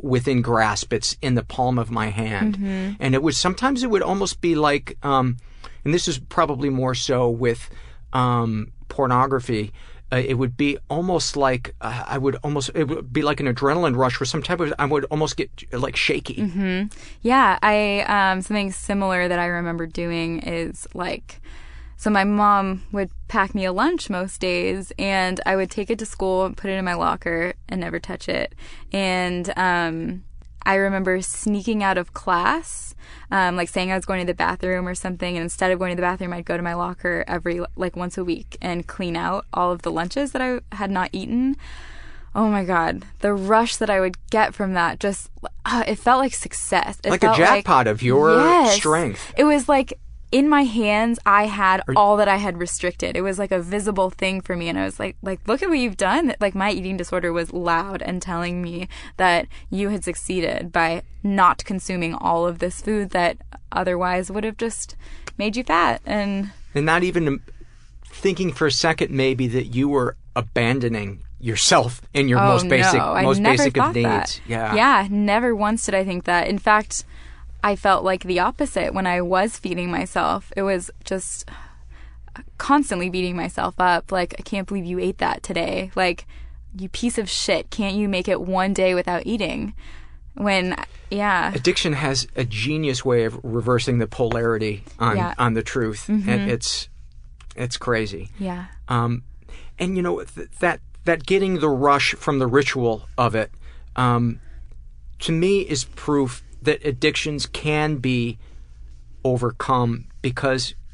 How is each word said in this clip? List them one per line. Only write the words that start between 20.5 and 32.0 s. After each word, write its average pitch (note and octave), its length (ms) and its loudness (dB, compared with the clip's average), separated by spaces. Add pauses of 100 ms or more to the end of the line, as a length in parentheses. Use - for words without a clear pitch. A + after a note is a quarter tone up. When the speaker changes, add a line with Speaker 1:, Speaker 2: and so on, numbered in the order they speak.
Speaker 2:
like, - 460 -8 (560)
so - 140 -2
my G3 140 4
mom G3+ 580 4 (100)
would G3 180 -2 (180)
pack G3 260 0
me G3 120 -2
a F#3 60 0
lunch C#4+ 380 0
most F#3 300 -4
days, F#3 580 -2
and F#3 480 0
I F#3+ 80 4
would F#3+ 160 0
take G3+ 200 -4
it A3 100 0
to A3 60 -6
school F#3+ 400 0
and - 100 -8
put G3 140 -6
it F#3+ 80 -2
in F#3 60 -2
my F3+ 100 -2
locker E3+ 580 0 (160)
and F#3 120 -4
never E3+ 200 -6
touch - 280 -8
it. - 260 -4 (380)
And, F#3 640 -2
um, F3 680 0 (420)
I G3 80 6
remember F#3+ 480 2
sneaking G#3 600 -2
out F#3+ 160 2
of F3 160 -4